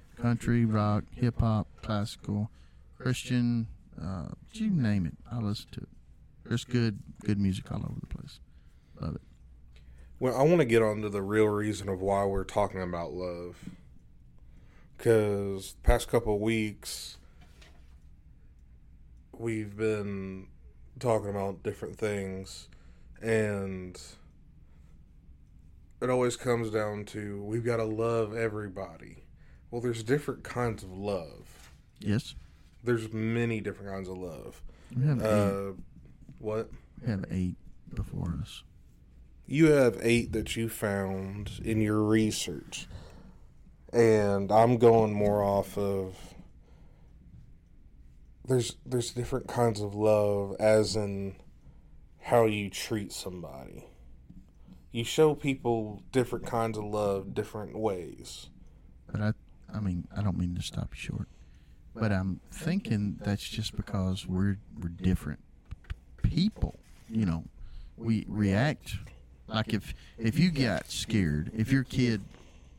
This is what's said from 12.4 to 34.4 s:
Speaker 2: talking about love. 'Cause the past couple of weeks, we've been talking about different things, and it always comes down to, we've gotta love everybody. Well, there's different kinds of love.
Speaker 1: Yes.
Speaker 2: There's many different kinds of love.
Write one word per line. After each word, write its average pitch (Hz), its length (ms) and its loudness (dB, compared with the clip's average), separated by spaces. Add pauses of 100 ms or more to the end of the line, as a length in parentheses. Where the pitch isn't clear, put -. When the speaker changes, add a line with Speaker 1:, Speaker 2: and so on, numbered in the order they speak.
Speaker 2:
talking 95 360 0
about 85 320 -4
love. 87 560 -8 (1300)
'Cause 101 760 2
the - 80 -20
past 120 260 4
couple 110 280 2
of 101 60 4
weeks, 110 760 -2 (2250)
we've 110 440 -6
been 101 720 -2 (520)
talking 110 300 2
about 98 340 -4
different 104 340 -8
things, 98 720 -6 (520)
and 98 800 -2 (2000)
it 127 80 0
always 123 280 2
comes 117 340 0
down 104 340 -2
to, 101 380 -8
we've 113 220 -2
gotta 117 180 2
love 110 520 0
everybody. 104 880 -6 (480)
Well, 120 100 -6
there's 113 220 -2
different 135 400 0
kinds 117 400 -4
of 95 120 -14
love. 95 760 -6 (280)
Speaker 1:
Yes. - 360 -2 (480)
Speaker 2:
There's 113 280 -2
many 113 500 -2
different 98 300 -8
kinds 95 160 -8
of 92 100 -8
love. 80 440 -12 (340)